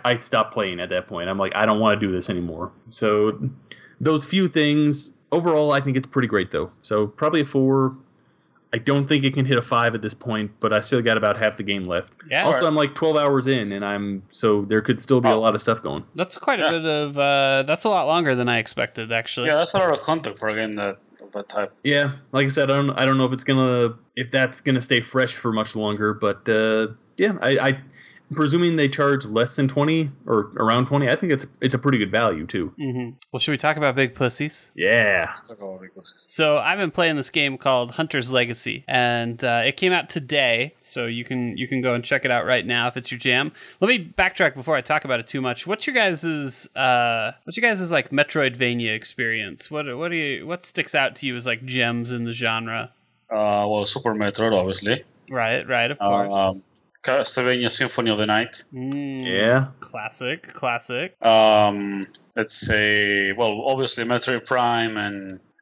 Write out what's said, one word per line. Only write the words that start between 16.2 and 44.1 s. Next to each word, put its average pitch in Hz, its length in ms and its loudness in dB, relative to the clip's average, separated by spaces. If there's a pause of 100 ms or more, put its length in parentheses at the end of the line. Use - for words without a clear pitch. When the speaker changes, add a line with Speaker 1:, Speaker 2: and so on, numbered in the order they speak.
Speaker 2:
quite 262 220 -2
a 170 40 0
Speaker 3:
Yeah. 156 80 2
Speaker 2:
bit 160 140 -2
of, 147 320 -2
uh, 139 480 2
that's 151 200 -2
a 220 40 2
lot 180 160 2
longer 151 300 2
than 123 140 0
I 120 80 2
expected, 113 560 -4
actually. 117 340 -4
Speaker 3:
Yeah, 151 80 4
that's 170 180 0
a 208 40 0
lot 180 160 2
of 139 80 -2
content 147 360 -4
for 107 120 -4
a 107 60 -2
game 110 200 -4
that, 101 220 -4 (240)
of 101 100 -20
that 101 160 -10
type. 101 240 -4 (140)
Speaker 1:
Yeah, 143 280 2 (200)
like 135 140 2
I - 20 -2
said, 135 200 0
I 139 60 2
don't, 139 140 0 (100)
I 131 60 2
don't 135 120 2
know 131 80 2
if 123 60 0
it's 127 140 -6
gonna, 123 480 2 (240)
if 123 120 -6
that's 131 300 0
gonna 131 220 0
stay 123 180 0
fresh 123 360 -2
for 117 180 -2
much 110 240 -4
longer, 107 360 0
but, 104 360 -2
uh, 110 380 2 (280)
yeah, 190 260 2
I, 131 160 2 (120)
I, 135 80 0 (560)
presuming 165 420 2
they 147 140 4
charge 143 340 2
less 113 320 0
than 139 120 2
twenty 147 420 0 (160)
or 107 320 0
around 117 300 2
twenty, 139 200 2
I 127 80 2
think 180 160 -2
it's, 135 140 -2 (160)
it's 131 140 0
a - 40 0
pretty 135 200 2
good 101 100 0
value 95 380 0
too. 85 320 -6
Speaker 2:
Mm-hmm. 123 320 -6 (200)
Well, 127 80 -6
should - 120 -2
we 143 60 0
talk 151 200 0
about 143 180 0
big 131 200 0
pussies? - 580 -4
Speaker 1:
Yeah. 101 560 2
Speaker 3:
Let's - 180 -16
talk 110 120 -18
about 95 220 -12
big 92 120 -20
pussies. - 300 -20
Speaker 2:
So 151 340 2
I've 160 220 0
been 185 100 -2
playing 160 280 0
this 135 120 -6
game 143 300 0
called 127 320 0
Hunter's 143 400 -4
Legacy, 120 560 -2
and, 120 560 0
uh, 120 220 2
it 139 120 0
came 185 140 2
out 175 180 0
today, 131 720 0
so - 240 -6
you 117 180 -6
can, 123 320 -4
you 127 120 -4
can 131 160 -2
go 127 100 2
and 120 100 -2
check 131 220 0
it 131 60 2
out 120 160 0
right 120 180 2
now 120 220 0
if 123 100 -6
it's 123 140 -10
your 123 80 -8
jam. 135 320 2 (280)
Let 196 100 2
me 208 280 -2